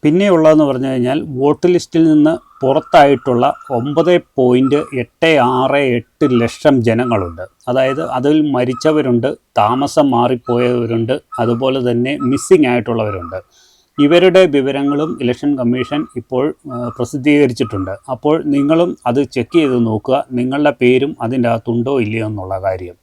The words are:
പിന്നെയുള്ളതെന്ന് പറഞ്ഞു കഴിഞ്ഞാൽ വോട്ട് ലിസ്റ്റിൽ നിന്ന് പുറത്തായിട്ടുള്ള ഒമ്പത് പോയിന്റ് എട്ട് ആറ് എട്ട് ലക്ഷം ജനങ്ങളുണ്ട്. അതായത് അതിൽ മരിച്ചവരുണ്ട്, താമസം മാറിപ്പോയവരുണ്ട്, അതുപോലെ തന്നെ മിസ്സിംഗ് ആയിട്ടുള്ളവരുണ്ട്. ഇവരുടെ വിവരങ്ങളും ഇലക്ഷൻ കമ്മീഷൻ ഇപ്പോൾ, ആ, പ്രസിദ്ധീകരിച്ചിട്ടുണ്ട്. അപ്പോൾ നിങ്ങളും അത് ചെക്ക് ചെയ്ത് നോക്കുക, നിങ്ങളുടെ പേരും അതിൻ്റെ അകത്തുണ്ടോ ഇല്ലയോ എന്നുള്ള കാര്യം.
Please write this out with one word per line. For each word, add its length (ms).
പിന്നെയുള്ളതെന്ന് 600
പറഞ്ഞു 280
കഴിഞ്ഞാൽ 260
വോട്ട് 400
ലിസ്റ്റിൽ 320
നിന്ന് 280
പുറത്തായിട്ടുള്ള 840
ഒമ്പത് 440
പോയിന്റ് 460
എട്ട് 300
ആറ് 340
എട്ട് 300
ലക്ഷം 420
ജനങ്ങളുണ്ട്. 640
അതായത് 420
അതിൽ 300
മരിച്ചവരുണ്ട്, 720
താമസം 520
മാറിപ്പോയവരുണ്ട്, 1040
അതുപോലെ 520
തന്നെ 320
മിസ്സിംഗ് 480
ആയിട്ടുള്ളവരുണ്ട്. 680
ഇവരുടെ 480
വിവരങ്ങളും 640
ഇലക്ഷൻ 360
കമ്മീഷൻ 440
ഇപ്പോൾ, 280
ആ, 80
പ്രസിദ്ധീകരിച്ചിട്ടുണ്ട്. 1000
അപ്പോൾ 240
നിങ്ങളും 440
അത് 140
ചെക്ക് 260
ചെയ്ത് 180
നോക്കുക, 300
നിങ്ങളുടെ 440
പേരും 380
അതിൻ്റെ 280
അകത്തുണ്ടോ 500
ഇല്ലയോ 260
എന്നുള്ള 320
കാര്യം. 440